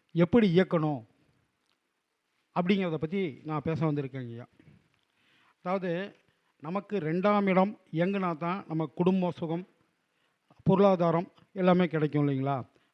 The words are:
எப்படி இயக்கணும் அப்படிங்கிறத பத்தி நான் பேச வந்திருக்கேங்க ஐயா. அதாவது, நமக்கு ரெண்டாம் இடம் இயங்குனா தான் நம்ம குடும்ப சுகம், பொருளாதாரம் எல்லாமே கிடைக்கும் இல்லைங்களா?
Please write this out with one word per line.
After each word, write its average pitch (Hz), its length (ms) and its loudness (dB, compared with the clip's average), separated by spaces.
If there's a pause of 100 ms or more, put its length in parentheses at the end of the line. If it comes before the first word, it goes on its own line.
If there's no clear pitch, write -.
(120)
எப்படி 180 440 4
இயக்கணும் 156 500 0 (1500)
அப்படிங்கிறத 180 380 0
பத்தி 160 500 -6
நான் 156 180 -6
பேச 160 300 -2
வந்திருக்கேங்க 135 360 -6
ஐயா. 117 200 -14 (1120)
அதாவது, 185 540 -4 (440)
நமக்கு 196 380 -6
ரெண்டாம் 185 520 2
இடம் 190 300 2 (120)
இயங்குனா 175 460 -2
தான் 175 300 -6
நம்ம 160 180 -2
குடும்ப 180 460 0
சுகம், 170 360 -8 (960)
பொருளாதாரம் 180 680 2 (220)
எல்லாமே 180 340 4
கிடைக்கும் 151 400 0
இல்லைங்களா? 135 400 -2 (260)